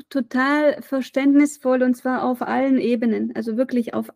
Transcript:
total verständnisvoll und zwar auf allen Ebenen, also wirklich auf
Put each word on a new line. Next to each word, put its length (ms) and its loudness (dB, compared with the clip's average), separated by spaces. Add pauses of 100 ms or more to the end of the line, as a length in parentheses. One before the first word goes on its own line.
total 720 0
verständnisvoll 1000 0
und 120 2
zwar 280 -4
auf 180 -2
allen 380 0
Ebenen, 560 0
also 220 -6
wirklich 360 -2
auf 220 -6